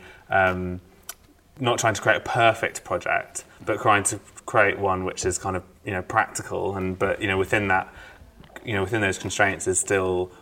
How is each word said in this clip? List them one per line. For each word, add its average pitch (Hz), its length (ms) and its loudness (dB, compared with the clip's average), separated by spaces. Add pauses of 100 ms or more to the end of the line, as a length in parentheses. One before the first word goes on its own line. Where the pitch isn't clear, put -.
(300)
um, 92 500 0 (800)
not 120 180 0
trying 110 160 2
to - 80 -8
create 107 140 4
a - 40 -2
perfect - 640 0
project, - 600 -4 (200)
but 104 160 -2
trying 101 240 4
to 104 140 -2 (280)
create 101 320 4
one 92 260 0
which - 200 -6
is 92 140 0
kind 92 160 -4
of, 90 80 -4 (220)
you 107 80 -6
know, 92 100 -4
practical 95 760 -2
and, 92 220 -2
but, 95 220 0
you 107 80 -2
know, 95 100 2
within 98 300 0
that, 92 240 2 (720)
you 113 80 -6
know, 98 100 0
within 107 180 0
those 95 180 0
constraints 95 500 0
is 92 100 2
still 92 500 0 (140)